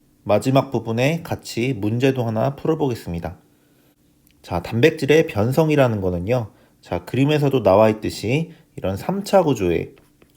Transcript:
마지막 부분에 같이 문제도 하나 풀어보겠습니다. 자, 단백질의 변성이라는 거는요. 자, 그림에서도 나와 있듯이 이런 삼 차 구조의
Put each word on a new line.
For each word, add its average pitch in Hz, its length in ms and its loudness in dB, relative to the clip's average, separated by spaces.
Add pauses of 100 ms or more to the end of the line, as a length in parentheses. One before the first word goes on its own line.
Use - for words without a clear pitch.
(240)
마지막 131 480 0
부분에 123 500 -2
같이 123 500 -6
문제도 120 520 0
하나 117 320 -2
풀어보겠습니다. 113 800 -4 (1040)
자, 90 180 -6
단백질의 156 680 2
변성이라는 131 720 2
거는요. 95 500 -2 (300)
자, - 240 -6
그림에서도 139 580 0
나와 101 280 6
있듯이 113 600 -4 (240)
이런 95 220 -6
삼 196 260 -6
차 196 220 4
구조의 92 480 0 (440)